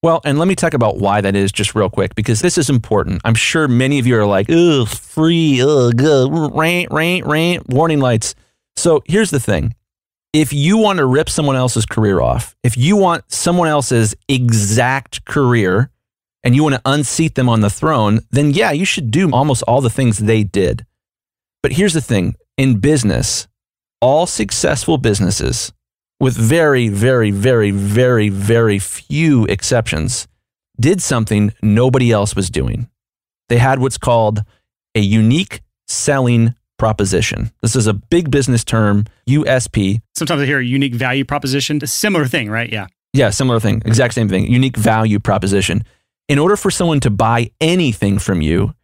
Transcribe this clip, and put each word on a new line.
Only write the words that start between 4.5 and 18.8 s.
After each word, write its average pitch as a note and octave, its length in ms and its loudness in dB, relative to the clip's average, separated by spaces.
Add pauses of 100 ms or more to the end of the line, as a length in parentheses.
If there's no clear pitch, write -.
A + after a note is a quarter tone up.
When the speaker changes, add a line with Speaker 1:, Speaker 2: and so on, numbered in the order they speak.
Speaker 1:
free, D#3+ 760 0
ugh, B2 400 2
ugh, D3 540 0
rant, E3+ 380 -2
rant, E3 340 -2
rant, E3 420 -2
warning D3+ 300 0
lights." B2 380 -2 (400)
So D#3+ 300 2
here's G3+ 240 0
the C#3 100 -2
thing. G#2 340 -4 (580)
If D3+ 200 0
you D3 240 0
want G#3 220 2
to D3 80 0
rip C#3 220 0
someone C#3 280 -2
else's B2 300 -2
career G2+ 340 0
off, B1 420 -2
if A#2+ 140 0
you E3+ 200 2
want F3+ 360 0
someone F3 340 0
else's B2 480 0 (140)
exact B2 960 0
career A#2+ 680 0 (540)
and B2 100 4
you C#3+ 80 4
want C#3+ 140 2
to - 80 -6
unseat C#3+ 500 -2
them B2+ 140 0
on A2+ 120 2
the G2+ 100 2
throne, A2+ 500 0 (100)
then C#3+ 220 2
yeah, G3 180 0
you D#3 140 -2